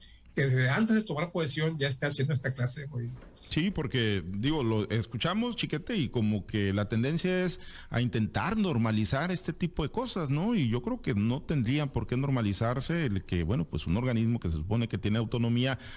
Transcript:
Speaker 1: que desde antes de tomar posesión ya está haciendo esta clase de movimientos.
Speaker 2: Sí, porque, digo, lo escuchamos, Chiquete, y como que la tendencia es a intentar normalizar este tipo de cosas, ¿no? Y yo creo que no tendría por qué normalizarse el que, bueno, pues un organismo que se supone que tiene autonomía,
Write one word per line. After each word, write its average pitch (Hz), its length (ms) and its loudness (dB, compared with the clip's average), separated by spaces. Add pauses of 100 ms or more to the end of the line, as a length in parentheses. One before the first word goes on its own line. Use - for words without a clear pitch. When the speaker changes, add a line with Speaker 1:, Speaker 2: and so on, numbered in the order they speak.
(360)
Speaker 1:
que 139 100 2
desde 127 240 4
antes 220 280 4
de 214 60 2
tomar 170 280 -4
posesión 156 480 0
ya 139 80 2
está 143 200 -2
haciendo 143 260 0
esta 127 200 0
clase 123 280 -2
de 135 60 -8
movimientos. 120 400 -8 (140)
Speaker 2:
Sí, 160 300 0
porque, 110 560 0
digo, 131 340 0
lo 110 280 2
escuchamos, 175 680 0
Chiquete, 160 420 -4
y 135 120 0
como 107 360 0
que 101 280 0
la 101 160 0
tendencia 165 560 0
es 175 160 -4 (280)
a 117 120 0
intentar 120 560 0
normalizar 135 760 2
este 175 220 -4
tipo - 300 -2
de 139 60 -2
cosas, 202 400 -2
¿no? 170 240 2
Y 160 140 2
yo 120 160 0
creo 240 180 -4
que 131 140 0
no 113 260 2
tendría 139 500 0
por 113 160 -2
qué 123 100 0
normalizarse 131 880 0
el 98 180 0
que, 87 200 0
bueno, 127 220 0
pues - 220 -4
un 82 80 2
organismo 117 440 2
que 90 120 -2
se 80 60 0
supone 107 320 0
que 120 80 -4
tiene 107 200 0
autonomía, 120 640 2 (180)